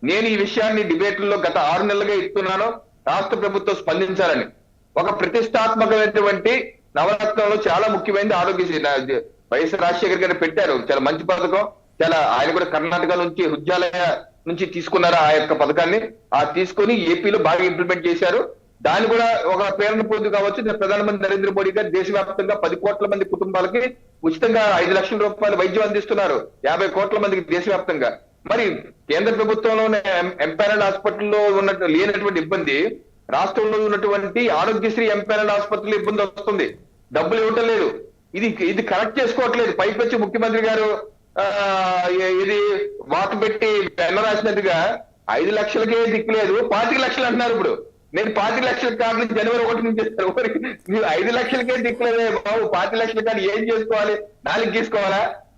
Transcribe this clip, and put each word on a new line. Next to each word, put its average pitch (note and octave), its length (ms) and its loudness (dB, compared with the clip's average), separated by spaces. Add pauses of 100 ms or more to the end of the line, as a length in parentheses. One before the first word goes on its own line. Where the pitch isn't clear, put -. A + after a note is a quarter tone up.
నేను G#3 240 0
ఈ A3 80 0
విషయాన్ని G#3+ 460 0
డిబేట్లలో G3 540 0
గత F3+ 220 0
ఆరు E3 240 2
నెలలుగా G3+ 320 0
ఇస్తున్నాను, F#3+ 500 -2 (420)
రాష్ట్ర F#3+ 300 0
ప్రభుత్వం G3 400 -2
స్పందించాలని. F3+ 680 0 (520)
ఒక G#3 240 0
ప్రతిష్టాత్మకమైనటువంటి A3 1500 2 (220)
నవరత్నంలో G#3 600 2 (140)
చాలా G3 180 2
ముఖ్యమైనది G3+ 460 0
ఆరోగ్యశ్రీ. F3+ 440 0
నా-, C3+ 420 0 (320)
వైఎస్ D#3+ 220 0
రాజశేఖర్ F3 480 0
గారు F3+ 120 2
పెట్టారు, E3 380 0
చాలా C3 280 0
మంచి D#3 240 0
పథకం, F#3 440 0 (360)
చాలా, E3 120 2
ఆయన C#3 340 2
కూడా E3+ 140 0
కర్ణాటక E3 500 0
నుంచి, F3 340 0
హృద్యాలయ E3+ 680 0 (320)
నుంచి F3 180 -2
తీసుకున్నారు E3+ 480 2
ఆ D#3 160 4
యొక్క D#3 220 2
పథకాన్ని. E3 480 2 (340)
ఆ C#3+ 80 4
తీసుకొని F#3 720 0
ఏపీలో G3+ 260 2
బాగా E3 260 2
ఇంప్లిమెంట్ F3 420 0
చేశారు. F3+ 480 0 (280)
దాన్ని G3 260 2
కూడా A3+ 380 2
ఒక F#3+ 320 0
ప్రేరణ G#3+ 220 0
పొంది G#3 300 -2
కావచ్చు, G3+ 420 0
ప్రధానమంత్రి G3+ 560 2
నరేంద్ర G3 220 0
మోడీ F#3+ 220 0
గారు G#3+ 160 0
దేశవ్యాప్తంగా F#3+ 680 0
పది E3+ 220 -2
కోట్ల G3+ 300 -2
మంది G3 180 0
కుటుంబాలకి G3 720 -2 (280)
ఉచితంగా G#3 540 2
ఐదు F3+ 160 2
లక్షల F#3+ 220 0
రూపాయలు G#3 400 0
వైద్యం F#3 260 2
అందిస్తున్నారు G3+ 680 0 (160)
యాభై E3+ 240 2
కోట్ల G3+ 300 0
మందికి F#3 360 0
దేశవ్యాప్తంగా. F3 640 -2 (280)
మరి G#3+ 280 0 (360)
కేంద్ర G3+ 240 2
ప్రభుత్వంలోనే A3 680 2 (160)
ఎం-, F3 240 -2
ఎంపానల్ G3+ 400 0
హాస్పిటల్లో G#3 560 0
ఉన్నట్టు G3 460 2
లేనటువంటి F#3+ 560 0
ఇబ్బంది D#3+ 600 -2 (300)
రాష్ట్రంలో G#3+ 540 0
ఉన్నటువంటి G3+ 640 0
ఆరోగ్యశ్రీ G#3+ 600 0
ఎంపానల్ G#3 420 0
హాస్పిటల్లో G#3 460 -2
ఇబ్బంది G#3 260 -2
వస్తుంది, G3 560 -4 (340)
డబ్బులు E3 280 0
ఇవ్వటం A3+ 260 0
లేదు. G3 380 0 (300)
ఇది, G3+ 120 -2
ఇది G3 360 -2
కరెక్ట్ G#3+ 400 -2
చేసుకోవట్లేదు. A#3 500 0
పైకొచ్చి A3 460 0
ముఖ్యమంత్రి A3 440 0
గారు, A3 520 -2 (260)
ఆ, G3 40 2 (680)
ఏ-, F#3 320 0
ఇది G3+ 160 0 (500)
వాత G3 340 -2
పెట్టి G#3+ 460 0
పెన్న F3 320 -2
రాసినట్టుగా G#3 840 0 (260)
ఐదు D3+ 200 0
లక్షలకే A3 560 0
దిక్కు A3 240 -2
లేదు, G#3+ 380 0
పాతిక A#3 300 0
లక్షలు C4 260 -2
అంటున్నారు. A#3+ 280 0
ఇప్పుడు E3 320 -2 (300)
నేను G#3+ 200 -2
పాతిక A3+ 300 0
లక్షల A#3+ 300 0
కార్డులు A3+ 300 0
జనవరి A3+ 400 0
ఒకటి A3+ 180 -2
నుంచి A3 280 -2
ఇస్తాను. F#3+ 180 -2
మరి D#4 260 -2 (380)
మీరు G#4+ 160 0
ఐదు E4+ 220 0
లక్షలకే B3 460 -2
దిక్కు A#3+ 260 -2
లేదే A#3 280 2
బాబు, A3 380 -2
పాతిక G#3 260 0
లక్షల A3+ 260 -2
కార్డు G#3+ 220 -2
ఏం A3 300 0
చేసుకోవాలి? G#3+ 440 0 (280)
నాలుగు G#3 340 0
గీసుకోవాలా? G3+ 560 0 (240)